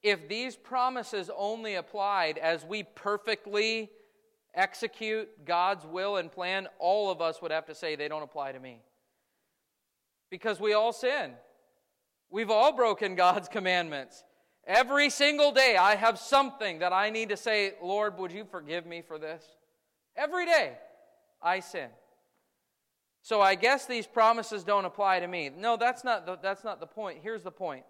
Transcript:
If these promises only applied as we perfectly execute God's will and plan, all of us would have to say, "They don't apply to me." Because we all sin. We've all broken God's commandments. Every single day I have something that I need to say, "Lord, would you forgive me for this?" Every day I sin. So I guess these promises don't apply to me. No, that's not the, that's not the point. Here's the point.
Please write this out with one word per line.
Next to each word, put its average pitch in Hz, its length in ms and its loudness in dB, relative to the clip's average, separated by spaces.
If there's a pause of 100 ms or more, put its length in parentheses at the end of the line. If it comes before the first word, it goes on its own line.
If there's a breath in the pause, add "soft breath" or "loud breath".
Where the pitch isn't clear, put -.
If 185 260 0
these 240 280 -6
promises 240 760 -4
only 214 400 -6
applied 185 640 -2
as 160 260 0
we 202 200 -6
perfectly 208 1040 -2 (640 soft breath)
execute 214 880 -4
God's 175 400 0
will 185 340 -4
and 165 120 -6
plan, 185 380 -4 (100)
all 196 320 2
of 170 100 -4
us 160 220 -4
would 165 80 -6
have 156 160 -2
to 156 80 -16
say, 156 220 -6
"They 147 100 -6
don't 151 160 -6
apply 139 300 -10
to 131 80 -14
me." 123 220 -18 (1500)
Because 190 300 -6
we 208 140 2
all 220 180 2
sin. 247 420 -2 (920)
We've 202 220 -4
all 233 220 6
broken 220 440 0
God's 180 320 4
commandments. 175 760 -2 (420)
Every 262 460 4
single 294 420 4
day 247 240 6
I 196 180 6
have 214 240 2
something 233 640 2
that 180 120 2
I 202 180 2
need 220 200 -4
to 202 60 -2
say, 202 440 0
"Lord, 196 380 -2
would 180 140 -8
you 208 120 -12
forgive 165 420 -8
me 170 160 -12
for 160 160 -14
this?" 156 380 -14 (580)
Every 311 300 -2
day 247 340 2 (640)
I 180 180 0
sin. 151 300 -10 (1300)
So 214 180 2
I 196 160 6
guess 254 300 2
these 240 200 -6
promises 226 560 2
don't 196 220 2
apply 185 360 0
to 175 60 -6
me. 175 220 -6
No, 202 280 -2
that's 247 280 -2
not 214 220 -2
the, 180 100 -8
that's 196 280 -6
not 202 160 -8
the 160 60 -12
point. 180 360 -10
Here's 214 200 -8
the 180 80 -12
point. 147 400 -10